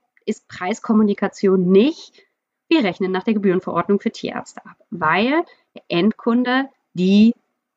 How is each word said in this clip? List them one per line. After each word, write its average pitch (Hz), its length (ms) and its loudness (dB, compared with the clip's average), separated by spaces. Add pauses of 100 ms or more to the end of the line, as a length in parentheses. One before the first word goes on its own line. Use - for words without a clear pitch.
(280)
ist - 200 -8
Preiskommunikation 196 1200 -2
nicht, 226 500 0 (480)
„Wir 320 140 2
rechnen 185 280 -4
nach 185 120 -2
der 226 100 0
Gebührenverordnung 185 680 0
für 226 120 -4
Tierärzte - 520 -12
ab“, - 140 -20 (140)
weil 196 520 0 (300)
der - 140 -20
Endkunde 240 840 -2 (240)
die 202 400 4 (440)